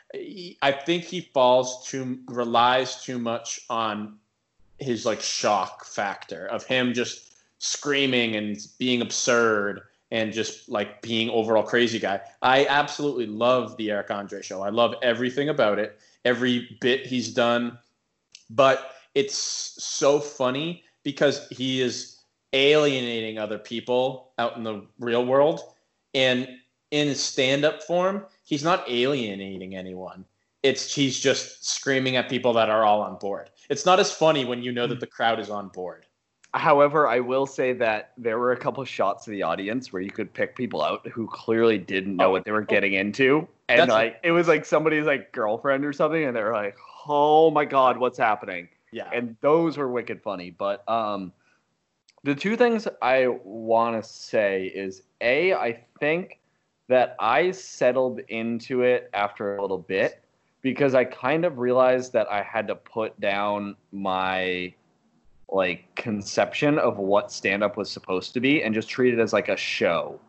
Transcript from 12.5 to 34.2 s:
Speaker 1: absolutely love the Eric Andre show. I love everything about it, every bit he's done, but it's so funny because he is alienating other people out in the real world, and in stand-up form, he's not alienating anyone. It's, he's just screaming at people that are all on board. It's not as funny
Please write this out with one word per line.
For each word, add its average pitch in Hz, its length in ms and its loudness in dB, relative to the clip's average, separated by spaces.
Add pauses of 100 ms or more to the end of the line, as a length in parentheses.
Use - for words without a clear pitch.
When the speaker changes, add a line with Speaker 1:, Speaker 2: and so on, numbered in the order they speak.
Speaker 1:
absolutely 143 600 -2
love 117 500 0
the 107 140 -4
Eric 101 180 -4
Andre 101 320 -8
show. 95 220 -8
I 101 60 -2
love 117 340 2
everything 123 460 0
about 110 280 2
it, 107 220 -4 (260)
every 120 560 0
bit 131 240 0
he's 123 260 -4
done, 120 460 0 (720)
but 131 460 2 (200)
it's 139 220 0
so - 800 -2
funny 139 640 -4 (200)
because 139 460 0
he 131 300 -4
is - 380 -4 (340)
alienating 131 840 2
other 107 200 -6
people 123 800 -4
out 117 200 -4
in 113 60 -10
the 107 220 -8 (140)
real 120 260 0
world, 143 480 2 (400)
and 131 440 0 (340)
in 147 240 0
stand-up 143 680 0
form, 185 420 -2 (180)
he's 147 220 -4
not 180 240 2
alienating 98 880 -2
anyone. 92 480 -12 (360)
It's, 135 320 0
he's 135 240 0
just - 480 -2
screaming 131 520 -2
at 120 100 0
people 123 240 0
that 113 180 4
are 110 140 4
all 107 160 4
on 98 160 -6
board. 98 340 -8 (200)
It's 139 160 -2
not 185 160 6
as 185 100 2
funny 156 320 2